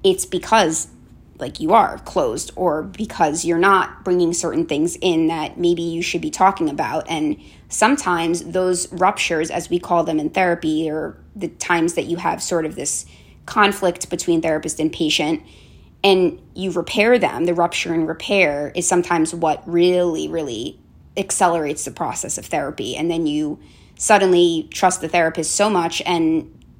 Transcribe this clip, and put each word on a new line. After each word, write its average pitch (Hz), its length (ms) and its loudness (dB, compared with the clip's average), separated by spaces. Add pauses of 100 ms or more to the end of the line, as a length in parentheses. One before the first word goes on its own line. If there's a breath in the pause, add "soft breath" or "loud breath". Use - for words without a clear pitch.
it's 190 220 4
because, 175 640 0 (500)
like, - 220 -8
you 160 120 2
are 220 260 4
closed, 123 580 -4
or 156 260 0
because 175 640 -2
you're 170 120 0
not 185 460 4
bringing 180 300 2
certain 165 320 -2
things 160 360 -2
in 165 260 4
that 160 300 -4
maybe 175 240 2
you 165 200 -4
should 175 180 -2
be 156 100 -4
talking 185 400 2
about. 143 400 -4
And 156 280 -2 (320 loud breath)
sometimes 175 760 0
those 185 480 -2
ruptures, 175 580 0
as - 200 -6
we 175 100 0
call 175 240 0
them 160 160 0
in 151 100 -2
therapy, 165 600 0
or 156 280 -6 (180)
the 190 120 -6
times 170 460 0
that - 120 -2
you 170 120 -4
have - 260 -4
sort 165 220 -2
of 156 100 -8
this - 300 -6 (400 soft breath)
conflict 196 640 0
between 170 320 0
therapist 156 400 -2
and 160 100 0
patient, 156 500 0 (640 soft breath)
and 185 380 4 (120)
you 185 180 -4
repair 202 460 2
them, 165 280 0
the 175 80 2
rupture 170 400 0
and 160 160 0
repair 147 680 0
is 175 100 -2
sometimes 175 480 2
what 165 320 -2
really, 170 600 2
really 143 500 -6 (380)
accelerates 170 680 0
the 135 60 -10
process - 460 -6
of - 80 -12
therapy. 135 520 -6
And 165 120 -2
then 165 160 -2
you 151 340 -2 (360 loud breath)
suddenly 175 760 4
trust - 300 0
the 165 60 -6
therapist 165 480 0
so 202 140 2
much, 170 360 0
and 160 580 0 (160)